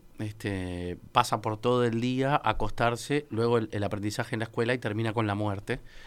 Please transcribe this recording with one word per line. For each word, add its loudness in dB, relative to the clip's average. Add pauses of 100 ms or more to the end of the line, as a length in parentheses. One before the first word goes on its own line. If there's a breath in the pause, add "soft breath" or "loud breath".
(200)
este, -4 (160)
pasa 4
por -2
todo 4
el 2
día, 2
acostarse, 0
luego 2
el, -2
el -2
aprendizaje -2
en -2
la -2
escuela 0
y 0
termina -2
con 2
la 2
muerte -2 (280 soft breath)